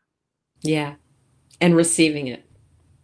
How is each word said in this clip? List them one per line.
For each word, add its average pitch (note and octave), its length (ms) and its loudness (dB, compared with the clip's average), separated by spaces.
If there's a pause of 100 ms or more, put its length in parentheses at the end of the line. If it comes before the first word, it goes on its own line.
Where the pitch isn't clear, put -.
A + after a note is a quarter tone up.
(640)
Yeah. D3+ 320 -4 (680)
And F3 160 4
receiving D#3 520 0
it. A#2+ 160 -14 (600)